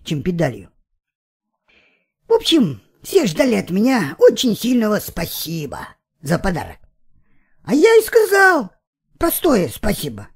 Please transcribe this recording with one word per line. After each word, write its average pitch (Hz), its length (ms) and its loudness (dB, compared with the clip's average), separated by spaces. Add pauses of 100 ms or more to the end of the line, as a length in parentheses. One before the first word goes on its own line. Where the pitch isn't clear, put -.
чем 147 180 -6
педалью. 143 480 -6 (1600)
В - 20 -10
общем, 277 500 2 (220)
все 349 220 0
ждали 226 300 0
от 196 140 -4
меня 208 480 0
очень 262 380 4
сильного 220 440 0
спасибо - 920 -10 (320)
за 160 180 -2
подарок. 160 380 -6 (880)
А 220 100 -2
я 392 220 6
и 440 40 8
сказал 381 680 2 (480)
простое 285 480 0
спасибо. 131 680 -8